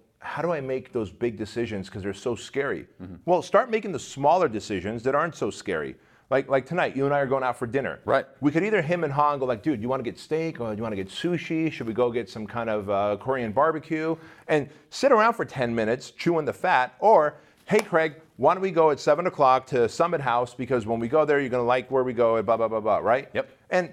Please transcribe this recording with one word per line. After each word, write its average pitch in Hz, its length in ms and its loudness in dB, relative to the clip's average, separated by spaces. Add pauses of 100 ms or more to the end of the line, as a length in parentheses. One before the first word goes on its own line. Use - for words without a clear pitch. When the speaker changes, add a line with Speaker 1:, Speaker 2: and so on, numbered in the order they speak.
(200)
Speaker 1:
how - 200 -10
do 170 120 -2
I 151 80 -4
make 131 320 -6
those 107 180 -4
big 120 260 -4
decisions 104 540 -6
'cause 95 140 -10
they're 98 100 -4
so 120 220 -4
scary?" 131 500 -6 (160)
Speaker 2:
Mm-hmm. 92 220 -14
Speaker 1:
Well, 170 180 2
start 226 300 2
making 220 180 -2
the 143 80 -6
smaller 156 480 2
decisions 107 560 -4
that 131 140 0
aren't 160 180 -2
so 110 160 -4
scary. 76 460 -6 (340)
Like, 135 180 0
like 135 160 0
tonight, 151 320 -2
you 135 80 0
and 143 80 0
I 143 60 2
are 139 80 0
going 131 180 -2
out 123 140 -2
for 127 80 -6
dinner. 113 400 -4
Speaker 2:
Right. 127 180 2 (160)
Speaker 1:
We 143 120 2
could 165 120 0
either 214 160 0
him 165 240 0
and 143 80 -2
Ha 147 200 2
and 139 80 -4
go 131 40 -2
like, 120 180 -2
"Dude, 127 200 -2
you 120 80 -4
wanna 131 120 -2
get 113 160 -8
steak, 156 440 -6
or 110 100 -4
you 104 100 -6
wanna 110 140 -6
get 95 140 -6
sushi? 160 600 -2
Should 131 160 -8
we 110 60 -2
go 120 180 2
get 117 200 -2
some 110 160 -10
kind 113 240 -4
of, 104 180 -2
uh, 101 320 0
Korean 127 320 -2
barbecue?" 156 640 0 (320)
And 151 220 2 (180)
sit 269 240 2
around 220 220 6
for 175 100 -4
ten 120 300 -2
minutes, 113 360 0
chewing 165 360 0
the 117 80 0
fat, 143 460 2
or, 156 340 6 (320)
"Hey, 208 140 4
Craig, 160 340 0 (240)
why 147 160 4
don't 190 80 -4
we 190 80 0
go 160 180 4
at 143 100 2
seven 151 280 2
o'clock 131 400 4
to 120 240 2
Summit 170 320 0
House, 120 320 0
because 123 320 -2
when 113 140 -2
we 117 80 -2
go 151 180 2
there, 147 120 4
you're 135 120 -2
gonna 123 140 0
like 123 260 0
where 131 140 2
we 127 100 -4
go," 113 220 4
and 107 100 -2
blah, 113 100 4
blah, 113 120 2
blah, 110 120 -4
blah, 104 160 2
right? 113 380 2
Speaker 2:
Yep. 120 160 -4 (180)
Speaker 1:
And 180 240 0